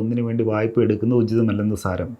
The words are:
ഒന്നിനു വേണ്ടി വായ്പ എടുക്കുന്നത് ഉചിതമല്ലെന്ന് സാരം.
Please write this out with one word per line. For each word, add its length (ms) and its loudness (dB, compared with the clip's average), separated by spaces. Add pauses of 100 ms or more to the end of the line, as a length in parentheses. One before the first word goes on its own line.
ഒന്നിനു 280 -2
വേണ്ടി 220 0
വായ്പ 360 2
എടുക്കുന്നത് 360 2
ഉചിതമല്ലെന്ന് 640 0
സാരം. 360 -4